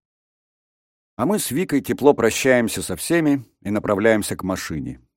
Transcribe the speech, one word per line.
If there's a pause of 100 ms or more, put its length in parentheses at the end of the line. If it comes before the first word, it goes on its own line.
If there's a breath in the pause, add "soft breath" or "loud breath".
(1160)
А
мы
с
Викой
тепло
прощаемся
со
всеми (160)
и
направляемся
к
машине. (180)